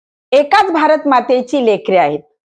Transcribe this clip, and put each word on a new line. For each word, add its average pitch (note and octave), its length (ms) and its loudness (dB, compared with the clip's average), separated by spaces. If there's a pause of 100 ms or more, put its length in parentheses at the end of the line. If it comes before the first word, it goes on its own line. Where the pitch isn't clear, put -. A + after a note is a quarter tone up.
(320)
एकाच D#4+ 400 2
भारत D4+ 360 0
मातेची B3+ 580 0
लेकरे G3 320 0
आहेत. D3 220 0 (280)